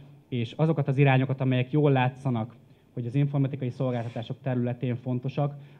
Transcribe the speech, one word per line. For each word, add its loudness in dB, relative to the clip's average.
és -4
azokat 0
az 2
irányokat, 4
amelyek 0
jól 6
látszanak, 0
hogy -6
az -4
informatikai 0
szolgáltatások -4
területén -2
fontosak, -4